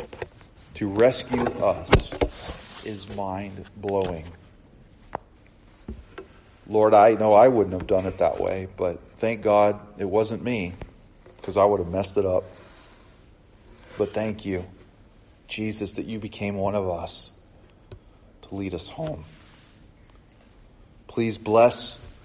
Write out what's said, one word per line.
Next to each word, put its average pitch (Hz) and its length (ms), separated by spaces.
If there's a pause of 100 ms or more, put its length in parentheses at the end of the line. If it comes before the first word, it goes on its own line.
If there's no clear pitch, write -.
(760)
to 107 120
rescue 120 560
us - 680 (760)
is 101 300
mind-blowing. 95 1120 (2500)
Lord, 107 260
I 107 220
know 107 180
I 117 140
wouldn't 104 260
have 87 140
done 92 180
it 92 140
that 80 200
way, 92 280 (100)
but 87 220 (180)
thank 113 240
God 104 380 (180)
it 98 80
wasn't 107 380
me, 101 300 (680)
'cause 95 160
I 101 80
would 104 140
have 85 120
messed 95 260
it 98 80
up. 92 180 (1500)
But 101 140
thank 107 340
you, 92 200 (840)
Jesus, 107 460
that 76 120
you 110 140
became 101 360
one 98 200
of 98 120
us 82 440 (1120)
to - 120
lead 98 180
us 82 140
home. 151 380 (1800)
Please 113 300
bless 117 600 (240)